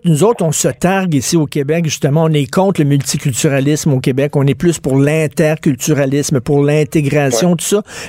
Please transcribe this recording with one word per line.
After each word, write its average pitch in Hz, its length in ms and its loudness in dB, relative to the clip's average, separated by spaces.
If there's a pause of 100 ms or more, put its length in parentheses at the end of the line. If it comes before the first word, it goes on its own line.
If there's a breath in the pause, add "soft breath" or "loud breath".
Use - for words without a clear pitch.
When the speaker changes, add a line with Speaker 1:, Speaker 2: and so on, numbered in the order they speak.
Speaker 1:
nous 156 180 2
autres, 226 200 2
on 156 80 0
se - 180 -2
targue 185 440 -2
ici 143 240 0
au 151 80 2
Québec, 156 400 -2
justement, 151 380 0
on 160 100 2
est 143 180 0
contre 190 300 0
le 143 60 2
multiculturalisme 143 1040 0
au 127 60 0
Québec, 135 360 -2
on 139 120 2
est 131 100 0
plus 175 220 0
pour 135 180 -2
l'interculturalisme, 147 1400 0
pour 143 220 0
l'intégration, 147 880 0
Speaker 2:
Ouais. 175 60 2
Speaker 1:
tout - 80 -6
ça. 208 160 0 (280 loud breath)